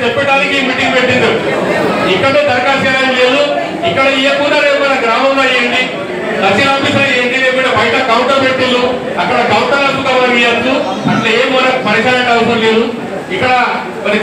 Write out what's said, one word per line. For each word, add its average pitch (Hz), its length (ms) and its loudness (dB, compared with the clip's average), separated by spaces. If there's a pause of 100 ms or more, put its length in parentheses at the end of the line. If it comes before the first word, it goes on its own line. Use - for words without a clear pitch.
చెప్పడానికి 277 560 0
ఈ 254 80 -2
మీటింగ్ 262 300 -2
పెట్టింది. 247 340 2 (840)
ఇక్కడే 277 340 2
దరఖాస్తు 269 360 0
చేయడం 262 260 0 (100)
లేదు, 269 200 2 (480)
ఇక్కడ 269 160 0 (140)
ఇవ్వకుండా 285 460 2
రేపు 277 200 2
మన 269 100 2 (100)
గ్రామంలో 262 480 2
చేయండి, 240 280 0 (600)
తహసీల్ 208 340 2
ఆఫీసులో 277 360 0
చేయండి, 247 340 0
లేకుంటే 254 340 0
బయట 233 160 0 (160)
కౌంటర్ 262 340 2
పెట్టిళ్ళు, 247 380 0 (380)
అక్కడ - 180 0 (140)
కౌంటర్ 277 420 0
సుఖం 254 460 2
ఇవ్వచ్చు. 240 320 0 (380)
అట్లా 226 180 0 (100)
ఏం 262 160 0
మనకు 254 320 0
పరిసరానికి 247 480 0
అవసరం 226 300 0
లేదు. 226 180 2 (520)
ఇక్కడ 254 160 0 (520)
మరి 208 200 0